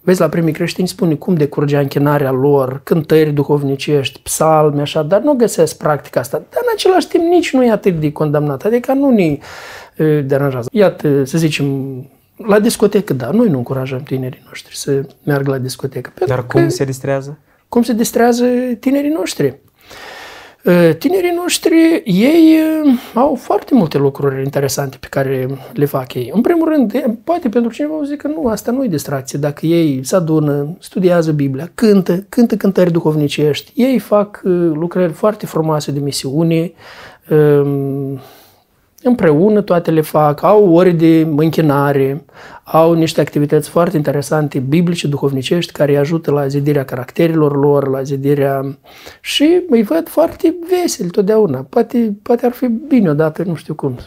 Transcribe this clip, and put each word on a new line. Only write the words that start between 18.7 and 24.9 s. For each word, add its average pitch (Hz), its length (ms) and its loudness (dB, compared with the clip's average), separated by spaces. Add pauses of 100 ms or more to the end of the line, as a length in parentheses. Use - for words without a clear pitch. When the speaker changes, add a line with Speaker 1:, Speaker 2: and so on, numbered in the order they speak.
Speaker 1:
tinerii 285 320 0
noștri? 302 480 -4 (1080)
Eh, 175 340 4
tinerii 349 420 0
noștri, 330 640 2
ei, 320 520 4 (280)
eh, 277 80 6 (220)
au 269 200 2
foarte - 400 -2
multe 165 240 2
lucruri 139 440 -2
interesante 139 580 -4